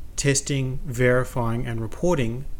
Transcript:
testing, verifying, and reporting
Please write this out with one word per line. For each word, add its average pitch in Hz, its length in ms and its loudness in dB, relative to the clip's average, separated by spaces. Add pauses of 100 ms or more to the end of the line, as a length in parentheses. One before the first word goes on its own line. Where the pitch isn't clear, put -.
(160)
testing, 135 680 0
verifying, 123 840 2
and 117 140 -4
reporting 123 640 0 (160)